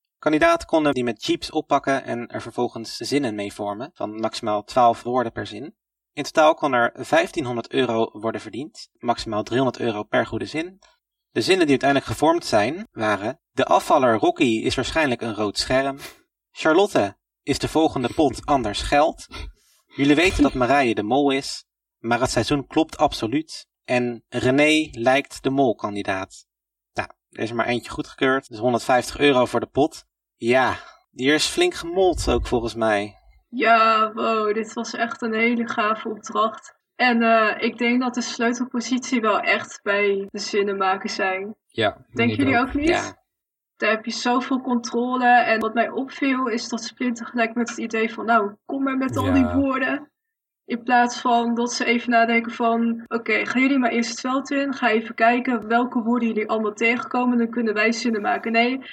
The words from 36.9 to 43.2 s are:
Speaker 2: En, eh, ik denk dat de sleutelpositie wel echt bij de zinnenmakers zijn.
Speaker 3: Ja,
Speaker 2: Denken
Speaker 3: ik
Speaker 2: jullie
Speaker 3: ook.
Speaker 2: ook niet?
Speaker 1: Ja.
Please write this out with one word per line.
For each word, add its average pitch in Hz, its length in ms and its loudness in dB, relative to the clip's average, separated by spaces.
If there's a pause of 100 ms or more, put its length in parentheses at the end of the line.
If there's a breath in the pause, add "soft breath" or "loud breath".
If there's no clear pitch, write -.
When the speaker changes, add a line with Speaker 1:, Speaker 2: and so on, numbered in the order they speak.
Speaker 2:
En, 233 280 2
eh, 226 400 4
ik 233 160 -4
denk 240 220 2
dat 247 140 -2
de 247 60 -2
sleutelpositie 240 1000 -2
wel 214 200 2
echt - 420 -4
bij 202 480 0
de 208 80 -12
zinnenmakers 202 760 0
zijn. 196 400 -4 (120)
Speaker 3:
Ja, 107 260 0 (200)
Speaker 2:
Denken 233 220 2
Speaker 3:
ik - 80 -4
Speaker 2:
jullie 262 180 2
Speaker 3:
ook. 262 60 0
Speaker 2:
ook 262 80 -10
niet? 285 140 0
Speaker 1:
Ja. 202 300 -2 (580)